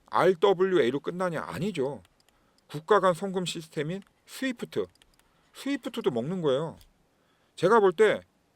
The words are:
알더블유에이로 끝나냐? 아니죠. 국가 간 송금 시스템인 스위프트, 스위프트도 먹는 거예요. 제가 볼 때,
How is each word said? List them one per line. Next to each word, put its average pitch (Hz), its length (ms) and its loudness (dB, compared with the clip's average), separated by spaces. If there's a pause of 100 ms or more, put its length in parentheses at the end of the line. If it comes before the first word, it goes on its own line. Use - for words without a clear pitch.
알더블유에이로 170 920 2
끝나냐? 175 420 -6
아니죠. 135 600 -6 (640)
국가 185 320 0
간 180 140 4
송금 185 320 -6
시스템인 165 560 -8 (240)
스위프트, 233 600 -6 (680)
스위프트도 254 580 -6
먹는 180 300 -4
거예요. 143 360 0 (760)
제가 208 240 4
볼 190 140 4
때, 160 280 2 (340)